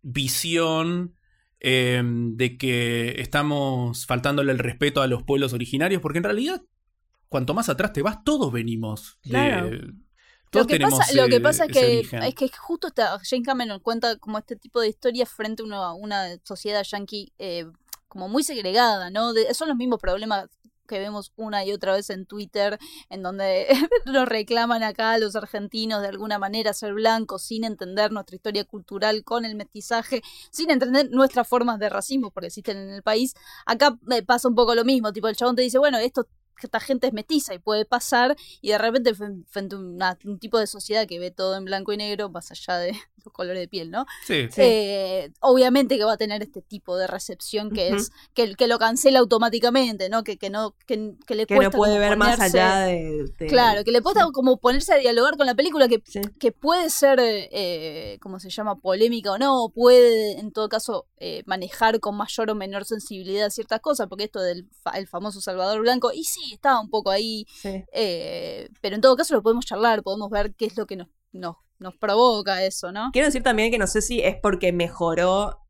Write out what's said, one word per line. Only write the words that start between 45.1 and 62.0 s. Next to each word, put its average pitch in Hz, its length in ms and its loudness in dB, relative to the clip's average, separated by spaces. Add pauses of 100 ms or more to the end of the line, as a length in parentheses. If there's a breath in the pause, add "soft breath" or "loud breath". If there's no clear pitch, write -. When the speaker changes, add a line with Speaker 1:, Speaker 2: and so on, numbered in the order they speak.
Speaker 3:
obviamente 254 560 6
que 208 60 0
va 220 100 2
a 202 40 -2
tener 208 260 -4
este 202 180 -14
tipo 185 340 -10
de 185 120 -2
recepción 208 640 -8
que 196 160 0
Speaker 2:
Ujú. 202 80 2
Speaker 3:
es, 208 160 -2 (240 soft breath)
que, 233 180 2
que 240 140 4
lo 233 100 2
cancela 262 400 6
automáticamente, 233 920 4
¿no? 226 140 0
Que, 202 140 -8
que 196 140 -6
no, 214 240 -4 (100)
que, 214 300 -6 (100)
que - 80 -6
le 214 140 -2
Speaker 2:
Que 202 80 2
no - 60 10
Speaker 3:
cuesta 196 160 4
Speaker 2:
puede 208 180 6
Speaker 3:
como 208 120 4
Speaker 2:
ver 208 120 2
más 226 160 6
Speaker 3:
ponerse 190 240 4
Speaker 2:
allá 190 260 6
de, 160 400 -2 (140)
de 160 80 -6
Speaker 3:
Claro, 226 360 4
que 226 80 0
le 240 120 4
cuesta 392 200 4
Speaker 2:
sí. 330 80 2
Speaker 3:
como 262 260 4
ponerse 269 360 2
a 294 40 8
dialogar 254 400 4
con 285 100 4
la 240 80 0
película 294 320 4
que, 226 180 2
Speaker 2:
Sí. 202 160 -8 (180)
Speaker 3:
que 226 120 0
puede 330 400 0
ser, 277 280 4
eh, 170 1040 -4
como 190 180 -14
se 185 120 -16
llama, 214 240 -6
polémica 214 560 0
o 196 80 -2
no, 262 240 2
o 220 100 -4
puede, 233 680 8
en 208 120 -12
todo 214 180 -4
caso, 220 380 -4 (100)
eh, 160 300 -10
manejar 190 520 0
con 208 160 -4